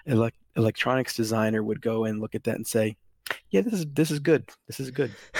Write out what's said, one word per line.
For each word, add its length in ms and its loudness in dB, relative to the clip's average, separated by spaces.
elec-, 240 2
electronics 580 0
designer 480 0
would 180 -4
go 220 0
and 160 -2
look 160 -6
at 80 -8
that 140 -2
and 100 -8
say, 300 0
"Yeah, 120 4
this 120 -2
is, 200 -2
this 180 2
is 80 -2
good. 300 2
This 140 -10
is 100 -10
good." 240 -4